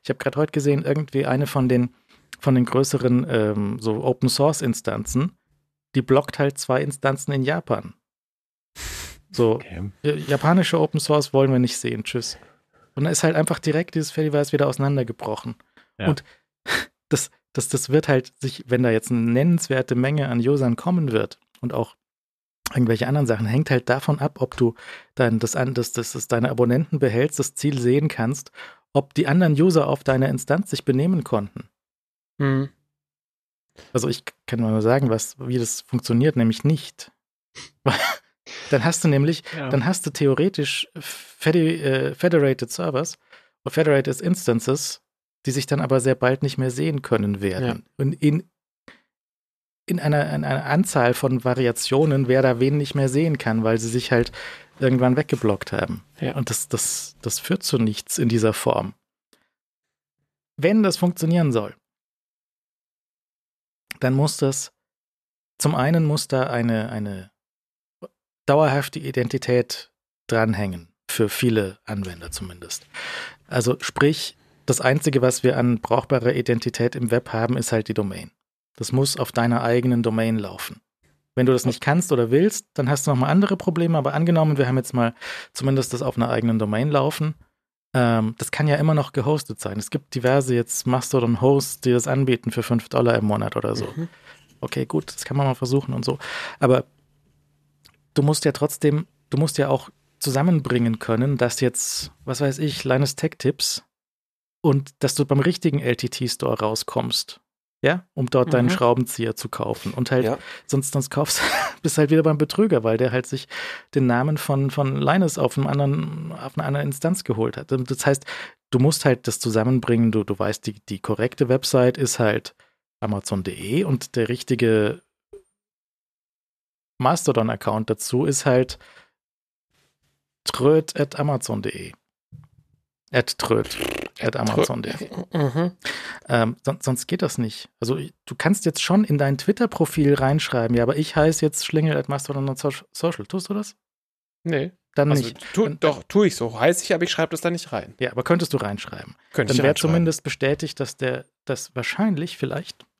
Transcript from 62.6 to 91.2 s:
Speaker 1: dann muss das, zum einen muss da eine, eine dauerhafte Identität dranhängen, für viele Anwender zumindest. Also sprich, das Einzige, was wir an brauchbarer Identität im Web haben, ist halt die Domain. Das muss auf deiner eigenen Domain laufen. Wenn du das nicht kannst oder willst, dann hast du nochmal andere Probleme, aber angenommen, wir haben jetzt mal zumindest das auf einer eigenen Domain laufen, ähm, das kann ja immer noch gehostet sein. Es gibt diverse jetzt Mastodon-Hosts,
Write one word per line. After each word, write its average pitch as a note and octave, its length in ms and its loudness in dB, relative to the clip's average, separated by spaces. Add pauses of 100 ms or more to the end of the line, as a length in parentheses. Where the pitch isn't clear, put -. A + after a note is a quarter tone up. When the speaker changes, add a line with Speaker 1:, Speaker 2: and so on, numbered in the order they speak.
Speaker 1:
dann B2+ 140 2
muss D3 220 2
das, - 360 -2 (840)
zum D3+ 160 0
einen D#3+ 300 2
muss D3+ 240 -2
da C3 200 0
eine, A#2 420 -2
eine G2+ 400 -8 (1160)
dauerhafte C#3+ 520 2
Identität B2 920 -2 (360)
dranhängen, G2+ 640 -2 (220)
für A2 180 0
viele G#2+ 560 0
Anwender F2+ 460 -10
zumindest. F2+ 560 -14 (600)
Also B2 340 0
sprich, - 560 0 (300)
das B2+ 140 2
Einzige, C3+ 420 2
was B2+ 200 2
wir B2+ 160 4
an A#2+ 220 2
brauchbarer B2 540 0
Identität A#2+ 640 -2
im B2 140 -2
Web A#2+ 220 0
haben, A2+ 240 0
ist A2+ 160 -4
halt A2 160 0
die A2 60 -4
Domain. F#2+ 360 -6 (460)
Das - 160 -8
muss C3+ 240 2
auf C3+ 140 -4
deiner A#2 320 0
eigenen A#2+ 400 2
Domain A2+ 360 0
laufen. F#2+ 420 -10 (560)
Wenn B2+ 100 2
du C3 60 6
das B2+ 140 0
nicht A#2+ 140 -2
kannst D#3 320 0
oder A#2+ 180 2
willst, E3 440 2
dann C3 140 -2
hast C#3+ 180 -2
du D3+ 40 2
nochmal C3+ 200 2
andere G3 260 4
Probleme, E3+ 420 0
aber C#3+ 160 0
angenommen, D#3 420 2
wir C#3 120 2
haben B2+ 80 2
jetzt B2+ 180 -2
mal A#2 200 2 (380)
zumindest C3+ 400 0
das A#2+ 100 -2
auf B2+ 140 -4
einer A#2+ 140 0
eigenen A2+ 280 0
Domain A2 320 0
laufen, D3+ 440 0 (580)
ähm, A2+ 460 2
das - 120 -8
kann D3+ 160 0
ja D3 100 4
immer D#3 180 2
noch C#3+ 180 -2
gehostet C#3 480 -2
sein. G2 180 -6
Es - 120 -8
gibt - 240 -6
diverse B2+ 400 2
jetzt - 320 -2
Mastodon-Hosts, B2+ 920 2